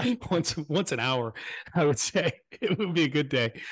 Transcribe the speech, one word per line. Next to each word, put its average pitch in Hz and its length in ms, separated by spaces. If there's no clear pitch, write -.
once, 170 260
once 156 340
an 127 80
hour, 120 360
I 170 100
would 147 140
say - 340
<laughs> - 140
it 190 180
would 185 160
be 165 100
a 143 40
good 143 200
day. 120 240